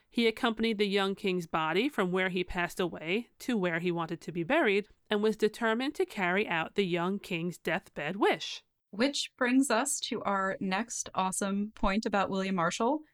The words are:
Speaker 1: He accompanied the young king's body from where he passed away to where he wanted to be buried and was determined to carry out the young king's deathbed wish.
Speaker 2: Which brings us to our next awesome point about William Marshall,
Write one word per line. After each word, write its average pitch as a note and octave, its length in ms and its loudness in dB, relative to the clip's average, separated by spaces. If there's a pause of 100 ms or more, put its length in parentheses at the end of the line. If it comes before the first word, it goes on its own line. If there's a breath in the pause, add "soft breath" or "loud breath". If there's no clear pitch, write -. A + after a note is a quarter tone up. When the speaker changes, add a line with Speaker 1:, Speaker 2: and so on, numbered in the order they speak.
(100)
Speaker 1:
He A#3 160 2
accompanied A3+ 520 0
the G#3 100 2
young G3 260 2
king's F3+ 320 -2
body E3 420 0
from G3 220 0
where F#3 180 2
he F3+ 160 -2
passed F3 360 -4
away F3+ 480 -2 (120)
to B3 160 -2
where F3 220 0
he F3 120 0
wanted E3+ 320 -2
to E3+ 100 -10
be E3+ 100 -4
buried G#3 460 2 (200)
and G#3 140 0
was G#3+ 140 2
determined A3+ 580 0
to F#4+ 100 0
carry F#3+ 440 0
out E3 260 -2
the G3+ 100 2
young F3 340 0
king's E3+ 400 -4
deathbed E3+ 580 -4
wish. C4 460 0 (280)
Speaker 2:
Which B3+ 460 -2
brings C4 340 4
us A#3+ 300 0
to G#3 220 -4
our F#3+ 380 0
next G3 540 -4
awesome G3 600 -2
point G3+ 320 0
about G3+ 240 2
William F#3+ 260 0
Marshall, A3+ 440 2 (140)